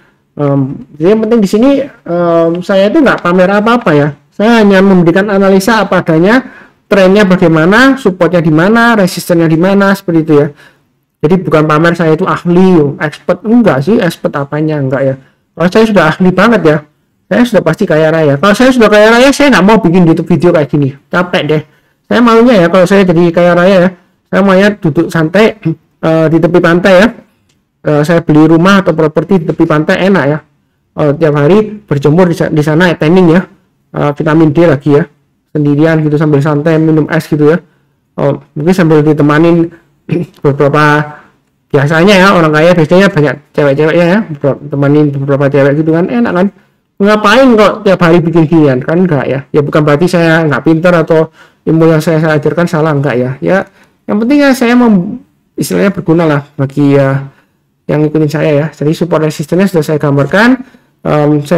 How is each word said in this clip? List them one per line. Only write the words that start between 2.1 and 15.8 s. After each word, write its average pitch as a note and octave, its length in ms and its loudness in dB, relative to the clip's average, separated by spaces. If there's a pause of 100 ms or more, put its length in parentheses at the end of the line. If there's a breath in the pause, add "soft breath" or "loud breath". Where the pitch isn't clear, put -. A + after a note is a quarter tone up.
saya G3 320 0
itu E4 80 2
nggak F3 240 0
pamer F3+ 240 2
apa-apa G#3+ 480 -2
ya. C#3+ 160 0 (160)
Saya A3+ 320 0
hanya G3 240 2
memberikan F#3 480 2
analisa G3 480 0
apa F#3 240 -2
adanya, F3 400 0 (400 loud breath)
trennya F#3+ 400 2
bagaimana, F#3 720 2
supportnya F3 480 -2
di E3 80 0
mana, A3+ 400 2
resistennya F3 560 0
di D#3+ 80 0
mana, G3 400 0
seperti E3 240 -2
itu D#3 160 -2
ya. C#3+ 100 2 (720 soft breath)
Jadi D#3 220 0
bukan D#3 240 0
pamer D#3+ 320 0
saya D#3+ 160 0
itu E3+ 160 -2
ahli, F3 480 2 (240)
expert, E3 420 -6
enggak G#3 380 0
sih, G3 160 0
expert - 400 -4
apanya, D3+ 400 -4
enggak C3+ 260 -4
ya. C3+ 120 -2 (420 soft breath)
Kalau E3+ 160 0
saya A3 160 2